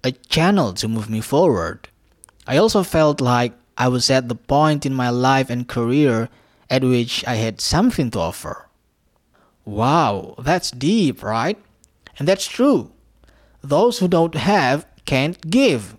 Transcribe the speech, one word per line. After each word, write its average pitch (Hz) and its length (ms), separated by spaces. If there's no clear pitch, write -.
a 131 80
channel 160 600
to 110 120
move 110 240
me 110 100
forward. 113 680
I 135 120
also 208 260
felt 151 360
like 123 340
I 127 120
was 127 200
at 131 200
the 120 80
point 147 500
in 135 80
my 123 160
life 131 400
and 123 160
career 120 640
at 131 140
which 123 420
I 120 160
had 113 180
something 165 520
to 95 80
offer." - 480
Wow, 113 720
that's 160 320
deep, 147 540
right? 117 340
And 143 120
that's 190 180
true. 240 460
Those 180 340
who 185 80
don't 165 300
have 151 500
can't 143 320
give. 165 480